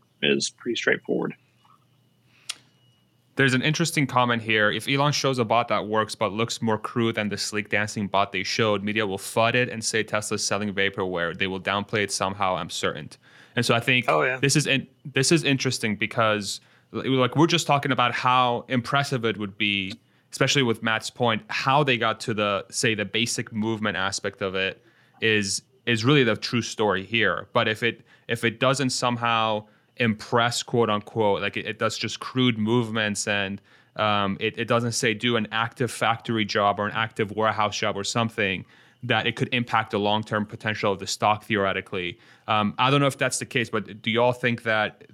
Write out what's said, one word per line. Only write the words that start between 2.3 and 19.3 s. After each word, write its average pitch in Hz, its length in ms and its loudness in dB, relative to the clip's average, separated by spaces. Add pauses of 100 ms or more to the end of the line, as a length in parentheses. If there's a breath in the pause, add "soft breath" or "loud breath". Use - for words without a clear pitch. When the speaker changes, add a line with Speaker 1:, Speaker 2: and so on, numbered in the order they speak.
Speaker 2:
There's 135 180 6
an 127 80 2
interesting 151 440 0
comment 120 360 2
here. 107 280 4
"If 107 180 -4
Elon 139 240 2
shows 135 260 0
a 120 60 0
bot 113 240 2
that 101 200 0
works 107 260 0
but 101 180 -2
looks 113 300 -4
more 113 160 0
crude 113 380 -2
than 107 120 -2
the 101 80 -4
sleek 104 340 -6
dancing 104 360 -2
bot 98 260 2
they 92 120 -2
showed, 104 400 0
media 107 220 0
will 95 120 -4
flood 117 380 0
it 123 120 2
and 110 160 -8
say 110 180 0
Tesla's 107 440 -2
selling 104 260 -2
vaporware. 92 640 -2
They 95 100 -2
will 95 140 -4
downplay 101 440 -2
it 98 80 -4
somehow, 95 440 -2
I'm 82 140 -6
certain." - 400 -6 (460 soft breath)
And 120 80 2
so 123 100 2
I 117 60 2
think 123 280 2
Speaker 3:
Oh, 156 140 4
yeah. 131 160 0
Speaker 2:
this 135 160 2
is 147 120 2
in-, 131 200 0 (200)
this 135 260 2
is 160 100 4
interesting 127 540 0
because, 107 640 0 (320 soft breath)
l-, 107 160 -4
like, 127 280 2
we're 156 100 6
just 170 200 0
talking 143 240 2
about 120 220 2
how 127 560 2
impressive 131 560 0
it 107 140 0